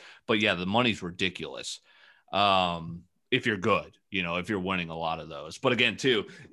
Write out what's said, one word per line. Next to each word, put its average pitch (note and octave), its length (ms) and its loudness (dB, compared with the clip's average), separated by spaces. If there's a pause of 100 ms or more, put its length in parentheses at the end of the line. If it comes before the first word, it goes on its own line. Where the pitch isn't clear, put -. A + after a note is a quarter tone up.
(260)
But A2 140 2
yeah, G#2 160 4
the F2+ 100 -2
money's G#2+ 380 2
ridiculous. F2 760 -6 (540)
Um, F2 680 2 (260)
if B2+ 160 0
you're G#2+ 120 2
good, F#2 380 0 (140)
you F#2+ 140 -2
know, E2+ 140 -2
if F2+ 120 -4
you're G2+ 100 0
winning F2+ 300 -2
a E2 80 -8
lot E2 220 -2
of D#2 100 -12
those. D#2 300 -12
But B2 140 2
again, A#2 220 2
too, A2 300 2 (280)